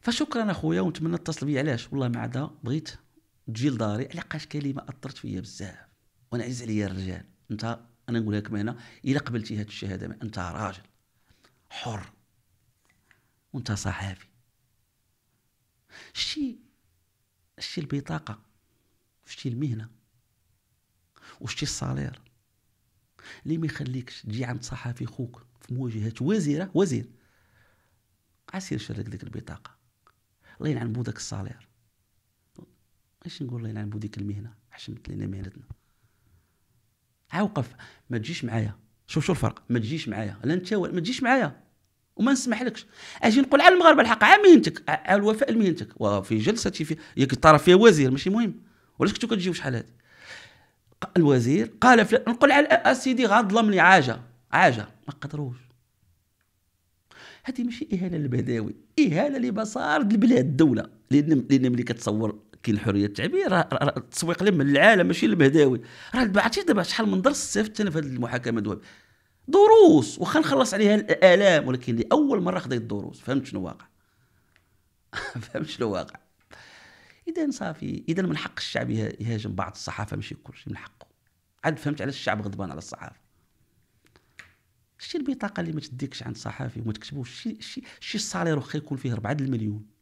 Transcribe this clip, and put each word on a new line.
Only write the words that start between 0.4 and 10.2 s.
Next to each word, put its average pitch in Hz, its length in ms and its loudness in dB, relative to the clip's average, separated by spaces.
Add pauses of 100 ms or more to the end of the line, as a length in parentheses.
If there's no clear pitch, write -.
اخويا، 170 300 -2
ونتمنى 165 360 -4
تتصل 165 280 -8
بيا. 143 140 -2
علاش؟ 139 340 -4
والله 135 140 -2
ما 120 120 -4
عدا 127 300 -6 (140)
بغيت 151 260 -6 (580)
تجي 117 220 -2
لداري، 113 340 -4
لقاش 156 440 -12
كلمه 143 420 -8
اثرت 131 280 -16
فيا 101 240 -10
بزاف، 98 340 -14 (560)
وانا 120 120 -6
عزيز 123 200 -10
عليا 107 220 -4
الرجال. 92 400 -8 (260)
انت، 113 280 -8 (300)
انا 117 100 -2
نقول 107 160 -4
لك 107 160 -6
من 104 80 -6
هنا، 113 180 -6 (280)
الا 135 140 -2
قبلتي 117 380 -8
هاد 104 100 -8
الشهاده، 92 560 -12